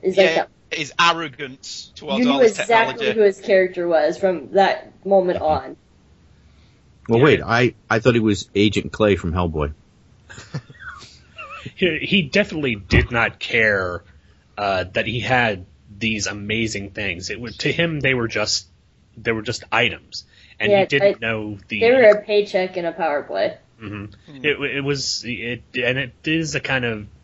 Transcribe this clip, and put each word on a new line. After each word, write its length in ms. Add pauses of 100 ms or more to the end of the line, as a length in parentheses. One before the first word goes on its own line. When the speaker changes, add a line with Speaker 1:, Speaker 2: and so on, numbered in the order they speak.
Speaker 1:
Is 160
like 140
Speaker 2:
Yeah, 40 (360)
Speaker 1:
that 80
Speaker 2:
his 200
arrogance 960
towards 300
Speaker 1:
you 60
Speaker 2:
all 80
Speaker 1:
knew 60
Speaker 2:
this 140
Speaker 1:
exactly 360
Speaker 2:
technology. 240
Speaker 1:
who 80
his 160
character 440
was 300
from 360
that 400 (120)
moment 380
on. 340 (1300)
Speaker 3:
Well, 120
Speaker 4:
Yeah. 60
Speaker 3:
wait, 200
I, 300 (160)
I 80
thought 160
he 60
was 340
Agent 360
Clay 260
from 180
Hellboy. 400 (560)
<laughs> 300 (1160)
Speaker 4:
He, 220
he 240
definitely 540
did 340
not 280
care, 680 (520)
uh, 360
that 140
he 140
had 440 (340)
these 280
amazing 640
things. 400
It 100
was, 180
to 140
him, 280
they 140
were 140
just, 380 (500)
they 160
were 100
just 300
items, 520 (360)
and 100
Speaker 1:
Yeah, 100
Speaker 4:
he 60
didn't 380
Speaker 1:
I, 20
Speaker 4:
know 320 (100)
the 120
Speaker 1:
they 100
were 200
a 100
paycheck 560
and 100
a 60
power 300
play. 340 (240)
Speaker 4:
Mm-hmm. 240 (280)
Speaker 2:
Hmm. 120
Speaker 4:
It, 160 (160)
it 80
was, 420
it, 360 (120)
and 240
it 140 (120)
is 300
a 60
kind 240
of 220 (180)